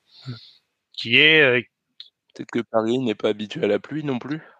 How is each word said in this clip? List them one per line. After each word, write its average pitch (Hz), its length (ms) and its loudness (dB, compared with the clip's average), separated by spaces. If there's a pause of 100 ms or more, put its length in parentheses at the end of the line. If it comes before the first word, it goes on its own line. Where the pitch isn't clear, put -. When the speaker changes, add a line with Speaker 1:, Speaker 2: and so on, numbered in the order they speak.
(260)
Speaker 1:
Mm. 127 60 -14 (600)
Speaker 2:
qui 117 260 0
est, 156 220 6
euh, 123 220 4 (720)
Speaker 1:
Peut-être - 160 -14
que 120 100 -2
Paris 113 380 -2
n'est 120 160 -2
pas 110 160 -2
habitué 107 340 -6
à 104 40 0
la 101 100 0
pluie 147 260 -10
non 131 140 -4
plus. 151 240 -10 (180)